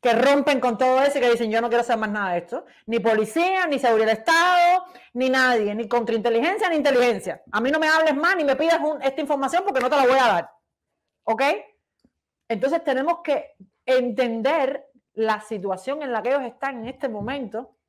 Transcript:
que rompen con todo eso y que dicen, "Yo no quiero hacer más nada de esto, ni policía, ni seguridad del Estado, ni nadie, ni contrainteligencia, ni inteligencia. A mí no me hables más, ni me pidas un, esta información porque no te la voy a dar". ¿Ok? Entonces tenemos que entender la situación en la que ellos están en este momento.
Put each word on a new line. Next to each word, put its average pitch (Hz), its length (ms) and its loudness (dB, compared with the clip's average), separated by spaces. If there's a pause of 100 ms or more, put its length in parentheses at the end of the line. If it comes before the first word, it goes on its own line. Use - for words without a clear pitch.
que 240 120 2
rompen 277 460 2
con 240 200 -2
todo 254 240 4
eso 285 160 0
y - 20 0
que 247 80 2
dicen, 233 220 0
"Yo 226 100 0
no 233 60 -2
quiero 233 140 2
hacer 240 140 0
más 214 140 -4
nada 208 220 -2
de 175 80 0
esto, 240 260 -10 (220)
ni 226 120 -2
policía, 311 680 0
ni 285 100 -2
seguridad 220 300 2
del 220 100 2
Estado, 349 680 2 (280)
ni 254 160 -2
nadie, 247 460 0
ni 220 120 -6
contrainteligencia, 240 840 -2
ni 330 80 0
inteligencia. 247 760 0
A 214 100 -2
mí 247 80 0
no 311 80 0
me 311 100 0
hables 320 280 2
más, 339 200 0
ni 330 80 -2
me 269 120 2
pidas 330 240 2
un, 302 240 -2
esta 277 180 -2
información 285 420 -2
porque 330 160 -2
no 247 120 0
te 302 40 0
la 277 120 4
voy 262 100 4
a 254 100 4
dar". 190 240 0 (760)
¿Ok? 220 180 0 (1040)
Entonces 269 360 0
tenemos 285 400 0
que - 280 -2 (340)
entender 254 1040 0 (260)
la 214 280 -2
situación 214 600 -6
en 269 100 -8
la 220 120 -4
que 233 60 -2
ellos 269 140 0
están 254 360 -8
en 220 80 -10
este 269 200 -8
momento. 226 680 -8 (140)